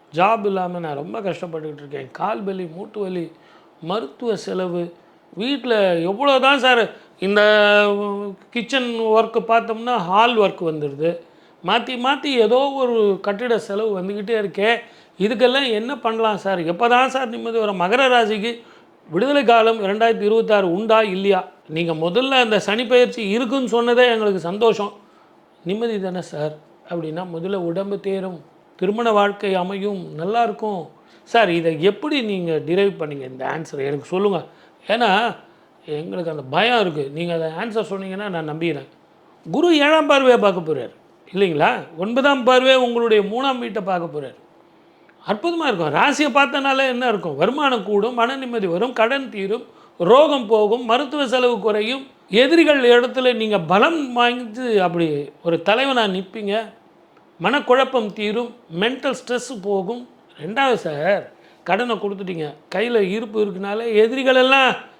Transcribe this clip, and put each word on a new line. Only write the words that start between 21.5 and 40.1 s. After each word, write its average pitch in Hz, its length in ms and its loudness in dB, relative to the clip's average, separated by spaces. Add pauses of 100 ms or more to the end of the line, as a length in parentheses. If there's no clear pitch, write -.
நீங்க 165 240 -2
முதல்ல 180 360 -2
அந்த 240 320 2
சனி 214 220 -2
பெயர்ச்சி 247 360 4
இருக்குன்னு 233 500 -2
சொன்னதே 240 440 4
எங்களுக்கு 208 280 0
சந்தோஷம். 202 520 0 (720)
"நிம்மதி 214 360 -4
தானே 185 200 -6
சார்?" 151 360 -8 (320)
அப்படின்னா, 165 460 -8
"முதல்ல 170 200 -6
உடம்பு 196 460 -4
தேரும், 190 440 -6 (320)
திருமண 220 360 0
வாழ்க்கை 202 420 2
அமையும், 185 600 -4
நல்லா 196 280 -2
இருக்கும்." 208 460 -4 (360)
சார், 226 260 4
இதை 165 320 0
எப்படி 269 380 0
நீங்க 175 440 -2
டிரைவ் 180 380 0
பண்ணீங்க 139 280 -8
இந்த 131 160 -10
ஆன்சரை? 147 320 -8
எனக்கு 139 260 -4
சொல்லுங்க. 196 400 -2 (420)
ஏன்னா, 214 500 2 (500)
எங்களுக்கு 165 440 -6
அந்த 151 120 -8
பயம் 196 380 2
இருக்கு. 151 340 -2
நீங்க 170 200 -4
அதை 165 140 -2
ஆன்சர் 208 380 -6
சொன்னீங்கன்னா 190 420 -8
நான் 165 220 -6
நம்பிடுறேன். 151 360 -4 (640)
குரு 311 280 2
ஏழாம் 294 280 4
பார்வையை 269 320 6